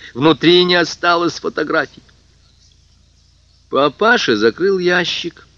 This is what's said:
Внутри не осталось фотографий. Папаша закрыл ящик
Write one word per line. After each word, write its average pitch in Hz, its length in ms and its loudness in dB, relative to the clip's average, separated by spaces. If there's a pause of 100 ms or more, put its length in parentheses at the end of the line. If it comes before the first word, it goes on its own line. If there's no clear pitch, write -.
(140)
Внутри 160 500 4
не 180 120 2
осталось 170 640 0
фотографий. 156 600 -6 (1700)
Папаша 143 680 -2
закрыл 156 420 0
ящик 175 680 -4 (120)